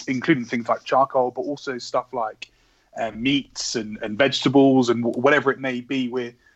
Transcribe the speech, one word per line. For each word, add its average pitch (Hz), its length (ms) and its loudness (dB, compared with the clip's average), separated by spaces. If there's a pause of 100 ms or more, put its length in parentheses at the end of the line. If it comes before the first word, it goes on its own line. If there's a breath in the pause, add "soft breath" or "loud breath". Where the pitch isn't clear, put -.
including 131 360 0
things 117 240 -4
like 113 160 -2
charcoal, 131 460 2
but 127 120 -8
also 139 360 -8
stuff - 340 -6
like, 113 380 -8 (500)
uh, 113 140 -4
meats 131 640 -4
and, 107 260 -8
and 107 160 -6
vegetables 135 720 4
and 117 140 0
w-, 117 180 -2
whatever 139 280 4
it 127 80 -2
may 131 220 -4
be. 127 280 -4
We're, 120 260 -6 (220)